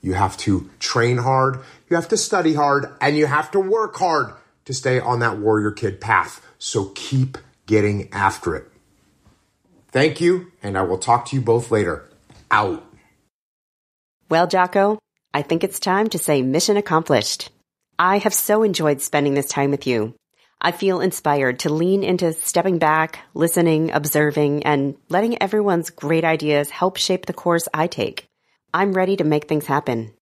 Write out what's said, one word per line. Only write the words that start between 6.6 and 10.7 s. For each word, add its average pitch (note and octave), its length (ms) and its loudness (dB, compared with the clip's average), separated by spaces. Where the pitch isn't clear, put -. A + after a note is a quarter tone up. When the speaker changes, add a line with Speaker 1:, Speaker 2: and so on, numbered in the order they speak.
Speaker 1:
keep - 440 -4
getting G#2 460 0
after F#2+ 420 -2
it. - 160 -12
Thank D3 280 2
you, F3+ 320 0
and G2+ 140 -6